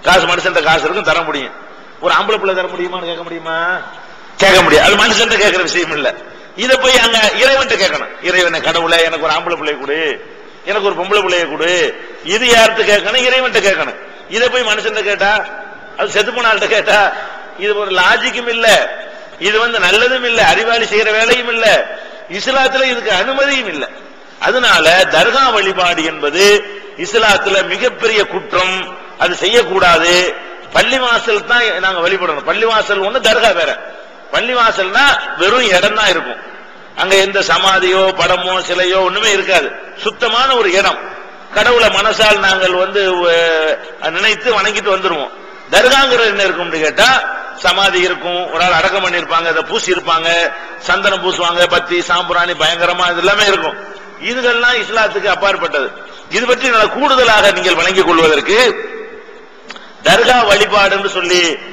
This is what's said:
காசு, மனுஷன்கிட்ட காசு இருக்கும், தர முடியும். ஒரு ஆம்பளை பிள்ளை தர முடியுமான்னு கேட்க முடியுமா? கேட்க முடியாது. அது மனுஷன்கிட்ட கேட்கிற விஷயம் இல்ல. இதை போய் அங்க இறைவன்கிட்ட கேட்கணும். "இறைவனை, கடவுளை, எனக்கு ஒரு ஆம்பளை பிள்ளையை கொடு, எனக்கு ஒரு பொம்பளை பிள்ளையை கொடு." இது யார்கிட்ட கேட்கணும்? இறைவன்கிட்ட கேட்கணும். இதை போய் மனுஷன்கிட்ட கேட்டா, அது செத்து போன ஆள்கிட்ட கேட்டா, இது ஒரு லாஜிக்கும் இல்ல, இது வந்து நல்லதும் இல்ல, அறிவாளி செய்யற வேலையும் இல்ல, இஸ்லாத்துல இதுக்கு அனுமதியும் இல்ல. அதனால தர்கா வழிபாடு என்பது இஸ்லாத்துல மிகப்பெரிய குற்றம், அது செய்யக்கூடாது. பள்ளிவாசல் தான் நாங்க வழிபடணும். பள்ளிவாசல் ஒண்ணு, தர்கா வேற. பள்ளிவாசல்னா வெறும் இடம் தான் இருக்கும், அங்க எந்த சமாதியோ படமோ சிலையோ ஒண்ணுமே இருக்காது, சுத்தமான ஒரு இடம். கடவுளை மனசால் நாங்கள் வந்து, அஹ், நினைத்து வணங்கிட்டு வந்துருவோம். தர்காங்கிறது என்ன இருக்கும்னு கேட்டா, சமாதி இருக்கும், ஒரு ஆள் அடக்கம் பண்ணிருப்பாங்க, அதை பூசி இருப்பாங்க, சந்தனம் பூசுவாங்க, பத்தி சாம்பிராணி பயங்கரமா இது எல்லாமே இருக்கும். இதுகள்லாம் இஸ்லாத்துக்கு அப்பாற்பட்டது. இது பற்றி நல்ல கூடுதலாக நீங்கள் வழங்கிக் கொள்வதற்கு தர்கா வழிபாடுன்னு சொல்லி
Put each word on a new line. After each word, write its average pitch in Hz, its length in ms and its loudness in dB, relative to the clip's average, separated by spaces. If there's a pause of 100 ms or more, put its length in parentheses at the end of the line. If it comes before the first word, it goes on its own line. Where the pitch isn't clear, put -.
காசு, 170 220 4
மனுஷன்கிட்ட 175 380 0
காசு 156 200 2
இருக்கும், 180 200 -2
தர 160 180 0
முடியும். 147 340 -6 (440)
ஒரு 170 140 0
ஆம்பளை 202 240 0
பிள்ளை 190 180 0
தர 180 120 -2
முடியுமான்னு 180 380 -6
கேட்க 170 180 -8
முடியுமா? 165 340 -8 (800)
கேட்க 190 240 4
முடியாது. 165 240 4
அது 202 100 4
மனுஷன்கிட்ட 220 420 0
கேட்கிற 185 260 2
விஷயம் 165 280 -2
இல்ல. 139 240 -2 (400)
இதை 254 220 0
போய் 254 220 2
அங்க 226 180 0
இறைவன்கிட்ட 233 580 2
கேட்கணும். 151 360 -2 (100)
"இறைவனை, 175 400 0
கடவுளை, 165 420 0
எனக்கு 165 220 -2
ஒரு 156 80 0
ஆம்பளை 170 220 -2
பிள்ளையை 151 240 -4
கொடு, 143 200 -4 (680)
எனக்கு 202 220 -2
ஒரு 180 80 0
பொம்பளை 196 260 0
பிள்ளையை 180 280 -2
கொடு." 156 240 -2 (500)
இது 220 240 -2
யார்கிட்ட 226 440 4
கேட்கணும்? 208 360 2
இறைவன்கிட்ட 254 340 2
கேட்கணும். 160 380 0 (300)
இதை 233 200 0
போய் 240 180 -2
மனுஷன்கிட்ட 214 360 -2
கேட்டா, 202 420 0 (520)
அது - 120 -4
செத்து 214 240 -2
போன 233 160 0
ஆள்கிட்ட 202 180 0
கேட்டா, 202 440 2 (460)
இது 202 200 -2
ஒரு 202 140 -4
லாஜிக்கும் 233 560 0
இல்ல, 233 200 0 (720)
இது 214 200 0
வந்து 233 200 0
நல்லதும் 233 440 2
இல்ல, 226 220 2
அறிவாளி 226 400 2
செய்யற 214 260 0
வேலையும் 233 360 0
இல்ல, 226 180 -2 (640)
இஸ்லாத்துல 262 540 0
இதுக்கு 233 280 -2
அனுமதியும் 262 560 -2
இல்ல. 151 220 -8 (500)
அதனால 185 720 4
தர்கா 240 420 4
வழிபாடு 180 500 0
என்பது 156 400 0 (540)
இஸ்லாத்துல 196 680 0
மிகப்பெரிய 208 580 -2
குற்றம், 185 720 -4 (220)
அது 165 160 0
செய்யக்கூடாது. 180 800 4 (600)
பள்ளிவாசல் 233 720 0
தான் 240 200 2 (140)
நாங்க 190 200 -2
வழிபடணும். 175 460 -2
பள்ளிவாசல் 208 600 0
ஒண்ணு, 240 160 -2
தர்கா 220 320 4
வேற. 160 180 0 (600)
பள்ளிவாசல்னா 226 760 2 (320)
வெறும் 226 300 2
இடம் 196 260 2
தான் 214 160 2
இருக்கும், 156 300 -4 (560)
அங்க 190 200 0
எந்த 196 240 2
சமாதியோ 185 640 2 (100)
படமோ 180 460 0
சிலையோ 180 420 0
ஒண்ணுமே 202 300 0
இருக்காது, 180 400 0 (260)
சுத்தமான 240 580 0
ஒரு 202 160 2
இடம். 190 280 0 (540)
கடவுளை 226 360 4
மனசால் 208 500 2
நாங்கள் 190 340 0
வந்து, 190 280 0 (300)
அஹ், 160 800 0
நினைத்து 214 520 0
வணங்கிட்டு 202 320 -2
வந்துருவோம். 175 380 -2 (400)
தர்காங்கிறது 247 540 4
என்ன 202 180 0
இருக்கும்னு 170 360 -2
கேட்டா, 156 300 2 (460)
சமாதி 185 440 0
இருக்கும், 175 520 -2
ஒரு 160 120 -2
ஆள் 180 80 2
அடக்கம் 185 340 0
பண்ணிருப்பாங்க, 170 420 -2
அதை 160 160 0
பூசி 190 280 -4
இருப்பாங்க, 170 380 0 (500)
சந்தனம் 190 440 0
பூசுவாங்க, 175 460 0
பத்தி 175 320 0
சாம்பிராணி 175 500 -2
பயங்கரமா 170 580 0
இது 170 80 -2
எல்லாமே 202 280 2
இருக்கும். 165 320 -2 (440)
இதுகள்லாம் 240 580 0
இஸ்லாத்துக்கு 208 460 -2
அப்பாற்பட்டது. 175 680 -2 (380)
இது 240 160 -2
பற்றி 247 240 0
நல்ல 220 180 4
கூடுதலாக 233 640 4
நீங்கள் 180 240 0
வழங்கிக் 180 300 0
கொள்வதற்கு 165 540 4 (1400)
தர்கா 233 340 4 (120)
வழிபாடுன்னு 196 580 2
சொல்லி 180 340 0 (320)